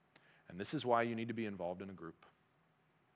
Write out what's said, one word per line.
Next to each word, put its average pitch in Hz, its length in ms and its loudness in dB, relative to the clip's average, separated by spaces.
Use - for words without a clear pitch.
And 87 120 -10
this 107 160 -2
is 123 100 -2
why 117 160 8
you 117 140 2
need 113 140 -2
to 117 40 -4
be 113 140 -2
involved 92 340 -2
in 98 80 -8
a 95 40 -12
group. 82 300 -12